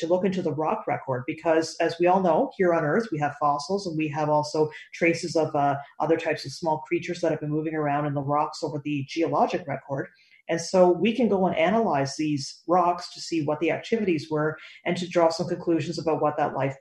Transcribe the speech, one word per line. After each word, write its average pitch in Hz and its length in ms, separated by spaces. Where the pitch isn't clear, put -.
to 165 80
look 185 160
into 185 180
the 156 80
rock 156 380
record, 127 360
because 160 540
as 165 220
we 175 80
all 190 120
know, 185 360
here 175 180
on 160 80
Earth, 180 300
we 151 80
have 143 180
fossils 151 480
and 160 100
we 156 120
have 147 200
also 151 420
traces 170 440
of, 156 180
uh, 143 220
other 156 160
types - 280
of 139 60
small 156 280
creatures 170 420
that 160 100
have 151 80
been 151 100
moving 156 280
around 147 300
in 143 80
the 143 60
rocks 147 440
over 147 200
the 147 240
geologic 165 600
record. 139 400
And 165 120
so 180 300
we 175 240
can 233 140
go 190 180
and 180 100
analyze 160 600
these 151 500
rocks 175 480
to 147 60
see 160 240
what 151 160
the 160 100
activities 190 580
were 156 300
and 175 120
to 180 120
draw 170 200
some 165 180
conclusions 165 540
about 151 200
what 147 180
that - 160
life 135 260